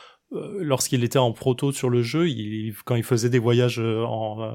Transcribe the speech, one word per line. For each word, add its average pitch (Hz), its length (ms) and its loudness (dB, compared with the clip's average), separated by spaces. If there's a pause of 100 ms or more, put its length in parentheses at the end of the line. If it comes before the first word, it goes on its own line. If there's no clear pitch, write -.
(320)
euh, 165 280 -8
lorsqu'il 135 420 0
était 120 160 2
en 120 140 4
proto 131 400 0
sur 131 180 -2
le 120 120 2
jeu, 151 260 0
il, 107 440 -6 (120)
quand 123 120 0
il 113 60 0
faisait 120 280 2
des 127 100 4
voyages, 120 400 2
euh, 113 240 0
en, 110 380 -4
euh, 110 120 -6